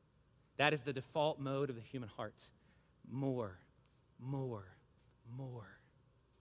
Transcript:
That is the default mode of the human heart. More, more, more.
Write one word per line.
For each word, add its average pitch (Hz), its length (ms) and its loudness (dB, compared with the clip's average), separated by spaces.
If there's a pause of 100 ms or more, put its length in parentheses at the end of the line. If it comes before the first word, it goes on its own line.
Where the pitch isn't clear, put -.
(560)
That 147 180 8
is 131 80 2
the 139 100 0
default 147 460 2
mode 135 320 2
of 117 60 -6
the 113 60 -8
human 123 260 -6
heart. - 420 -8 (540)
More, 123 540 0 (600)
more, 120 580 -4 (500)
more. 123 540 -10 (600)